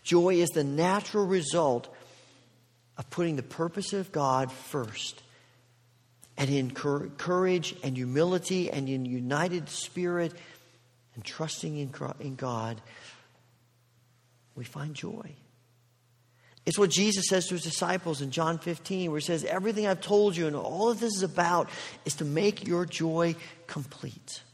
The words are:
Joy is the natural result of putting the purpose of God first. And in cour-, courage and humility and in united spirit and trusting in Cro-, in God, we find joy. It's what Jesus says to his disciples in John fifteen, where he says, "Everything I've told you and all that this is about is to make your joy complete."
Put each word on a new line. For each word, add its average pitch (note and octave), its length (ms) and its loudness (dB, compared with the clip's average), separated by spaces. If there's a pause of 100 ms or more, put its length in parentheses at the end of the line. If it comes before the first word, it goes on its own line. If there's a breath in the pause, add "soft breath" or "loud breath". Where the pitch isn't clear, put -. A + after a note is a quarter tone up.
Joy F3 320 6
is E3+ 140 4
the D#3 140 2
natural F#3 600 2
result D#3+ 680 2 (1040 loud breath)
of - 120 -10
putting E3 260 0
the B2+ 80 -2
purpose E3+ 500 -4
of G3 180 -4
God C3 400 2
first. - 720 -8 (1160 soft breath)
And C#3 120 2
in C3+ 180 2
cour-, C#3+ 480 -2
courage F3+ 680 2
and C3 140 -2
humility F3 720 2
and C#3 180 -2
in C3 180 -2
united C#3+ 640 0
spirit F3 640 -2 (840 loud breath)
and G#2+ 80 -14
trusting D#3 540 -6
in C#3+ 120 -4
Cro-, - 300 -8
in C3+ 160 -8
God, A#2 440 -4 (1800 loud breath)
we B2+ 80 -10
find D3 300 -8
joy. F3 380 -10 (1300 soft breath)
It's E3 140 0
what G3 140 6
Jesus G3 360 2
says F#3 200 2
to F#3 80 -2
his D#3+ 80 -4
disciples E3 580 -2
in C3+ 80 -4
John E3 300 0
fifteen, F3 500 -4
where D3+ 100 -2
he D3 60 -6
says, E3 200 0
"Everything G3+ 420 0
I've F#3+ 140 2
told G#3 340 4
you E3+ 100 0
and D3 100 0
all E3 340 0
that A3+ 100 0
this A3+ 160 0
is F#3+ 80 0
about F3 460 4 (360 loud breath)
is D3 100 -4
to D#3 100 -4
make F3+ 420 2
your F3 180 2
joy E3 500 2 (300 loud breath)
complete." - 760 -12 (120)